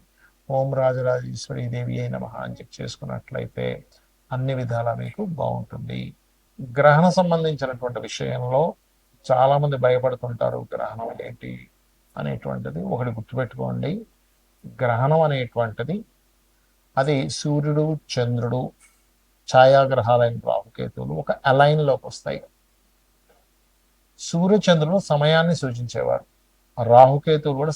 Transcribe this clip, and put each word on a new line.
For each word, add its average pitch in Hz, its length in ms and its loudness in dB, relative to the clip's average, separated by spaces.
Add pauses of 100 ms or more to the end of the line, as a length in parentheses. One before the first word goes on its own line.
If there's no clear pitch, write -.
(560)
ఓం 135 120 0 (140)
రాజరాజేశ్వరి 127 840 -2 (100)
దేవి 123 280 -6
అయి 123 120 -6
నమః 120 180 -10 (120)
అని - 140 -10
చెప్పి - 200 -20
చేసుకున్నట్లయితే 62 880 -10 (680)
అన్ని 131 260 -2
విధాలా 117 320 -2 (100)
మీకు 120 200 -10 (180)
బాగుంటుంది. - 600 -6 (760)
గ్రహణ 147 280 6 (120)
సంబంధించినటువంటి 139 880 -2
విషయంలో 131 560 -2 (640)
చాలామంది 139 560 4
భయపడుతుంటారు, 123 760 0 (140)
గ్రహణం 113 340 -8 (180)
ఏంటి 123 260 -14 (680)
అనేటువంటిది. 131 600 -8 (140)
ఒకటి 123 240 -4
గుర్తుపెట్టుకోండి, 123 720 -6 (880)
గ్రహణం 131 460 2
అనేటువంటిది 120 680 -4 (1040)
అది 139 160 0 (240)
సూర్యుడు, 151 460 0 (280)
చంద్రుడు, 120 480 -2 (880)
ఛాయాగ్రహాలైన 127 840 6 (120)
రాహుకేతువులు 71 720 -6
ఒక - 80 -6 (200)
అలైన్‌లోకి 143 600 2
వస్తాయి. - 300 -10 (1900)
సూర్యచంద్రులు 175 680 2 (140)
సమయాన్ని 160 500 2
సూచించేవారు, 120 640 -4 (680)
రాహుకేతువులు 143 680 6
కూడా 151 140 -2